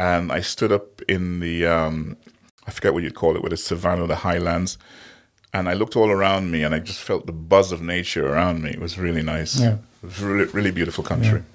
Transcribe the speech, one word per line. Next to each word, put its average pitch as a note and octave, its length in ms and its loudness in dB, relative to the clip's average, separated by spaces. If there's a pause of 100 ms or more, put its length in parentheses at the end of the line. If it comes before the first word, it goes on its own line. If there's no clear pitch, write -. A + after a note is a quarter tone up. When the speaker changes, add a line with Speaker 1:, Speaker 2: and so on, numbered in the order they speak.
Speaker 1:
and F2 320 2
I D#2+ 80 0
stood G#2 320 0
up - 300 -2
in F2+ 380 0
the, E2+ 260 0
um, D#2+ 500 0 (500)
I - 60 -10
forget - 220 2
what E2+ 100 0
you'd D2+ 100 -6
call E2 220 2
it, - 60 -4
with F2 80 -4
the E2+ 60 0
savanna, F2 520 -2
the D#2+ 80 0
highlands, F2 600 -2 (760)
and F#2 160 -2
I F2 60 0
looked G#2 220 -2
all A2 140 6
around G2 400 2
me, D#2+ 140 0
and D#2 100 0
I D#2+ 60 0
just - 200 -8
felt - 260 -4
the E2+ 60 -6
buzz F2+ 400 4
of E2+ 80 -4
nature E2+ 460 -2
around E2 360 2
me. D2 80 -6
It - 100 -8
was F2 180 -8
really E2+ 240 0
nice. D#2 380 -2
Speaker 2:
Yeah. A#2 140 4 (280)
Speaker 1:
It - 40 -14
was F#2 140 -12
really, G2 320 0
really G2 200 0
beautiful E2+ 320 -4
country. A2 340 2
Speaker 2:
Yeah. - 40 -6 (120)